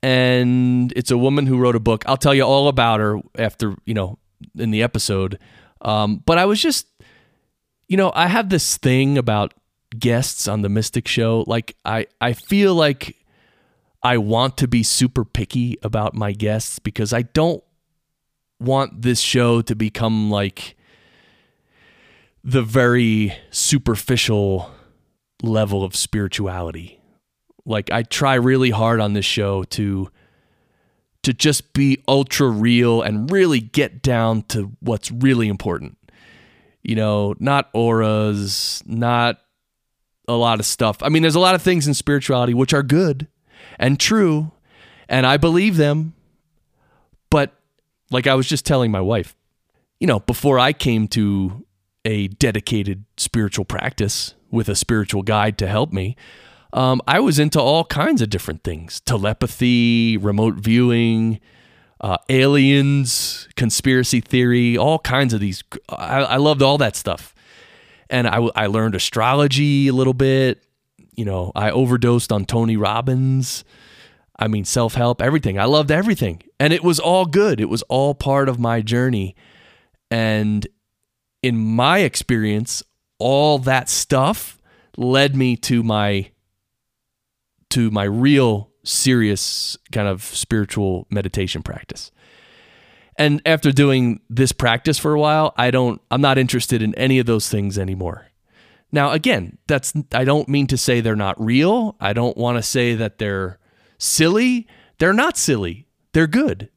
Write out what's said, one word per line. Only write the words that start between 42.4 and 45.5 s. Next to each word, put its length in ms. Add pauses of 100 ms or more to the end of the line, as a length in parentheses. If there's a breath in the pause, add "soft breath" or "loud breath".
which 200
are 100
good 440 (520 loud breath)
and 180
true, 540 (560 soft breath)
and 180
I 120
believe 400